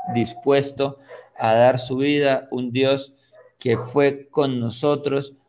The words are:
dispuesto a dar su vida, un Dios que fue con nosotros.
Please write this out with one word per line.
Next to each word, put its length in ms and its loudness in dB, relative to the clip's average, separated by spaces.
dispuesto 800 0
a 160 0
dar 240 6
su 200 -6
vida, 520 0
un 220 -6
Dios 420 0
que 180 0
fue 540 0
con 280 0
nosotros. 760 -2